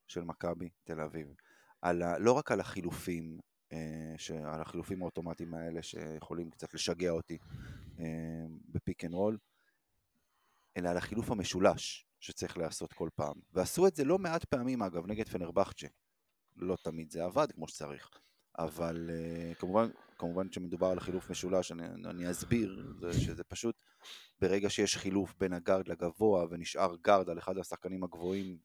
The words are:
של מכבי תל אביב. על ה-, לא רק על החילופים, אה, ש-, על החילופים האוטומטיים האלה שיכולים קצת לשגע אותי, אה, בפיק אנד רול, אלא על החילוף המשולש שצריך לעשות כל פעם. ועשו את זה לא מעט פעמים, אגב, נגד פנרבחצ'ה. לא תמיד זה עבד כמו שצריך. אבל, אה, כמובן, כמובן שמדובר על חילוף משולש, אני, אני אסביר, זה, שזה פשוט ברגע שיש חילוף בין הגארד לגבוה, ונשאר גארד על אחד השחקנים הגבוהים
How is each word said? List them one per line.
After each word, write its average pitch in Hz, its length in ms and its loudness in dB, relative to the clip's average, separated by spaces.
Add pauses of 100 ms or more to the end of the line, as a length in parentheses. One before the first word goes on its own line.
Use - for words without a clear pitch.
של - 160 -6
מכבי 85 460 -4 (140)
תל 80 180 -4
אביב. 78 260 -6 (540)
על 87 200 4
ה-, 87 180 2
לא 110 120 8
רק 135 200 2
על 104 80 4
החילופים, 82 800 -4 (320)
אה, 80 60 -8 (400)
ש-, - 140 -10
על 78 300 -4
החילופים 87 400 -6
האוטומטיים 85 520 -6
האלה 82 300 -4
שיכולים 82 680 -8
קצת - 220 -12
לשגע 85 360 0
אותי, 82 280 -2 (640)
אה, 82 60 -4 (640)
בפיק - 360 -4
אנד 85 80 -6
רול, 104 240 2 (1400)
אלא 90 120 2
על 87 80 4
החילוף 107 340 -2
המשולש 92 720 2 (140)
שצריך - 380 -6
לעשות 82 360 -4
כל 82 220 -4
פעם. 73 200 -2 (180)
ועשו 92 340 6
את 185 80 4
זה 151 100 2
לא 165 120 6
מעט 170 280 -2
פעמים, 123 380 0
אגב, 87 240 -2
נגד 107 220 -2
פנרבחצ'ה. 87 580 2 (680)
לא 90 280 0
תמיד 80 280 -4
זה 85 140 -2
עבד 135 260 2
כמו 78 160 -8
שצריך. 73 420 -10 (480)
אבל, 82 560 -2
אה, 82 420 -6
כמובן, 104 340 2 (280)
כמובן 90 340 -2
שמדובר 87 360 0
על 92 120 2
חילוף 90 300 -4
משולש, 90 420 0
אני, 85 140 -8
אני 87 460 -6
אסביר, 98 720 -2
זה, 87 200 -2
שזה 85 220 -2
פשוט 113 320 -2 (680)
ברגע 98 280 4
שיש - 280 4
חילוף 95 420 0
בין 92 140 2
הגארד 92 340 4
לגבוה, 90 600 4
ונשאר 85 460 0
גארד 92 340 6
על 85 100 -4
אחד 92 180 -2
השחקנים 92 460 -4
הגבוהים 90 600 -2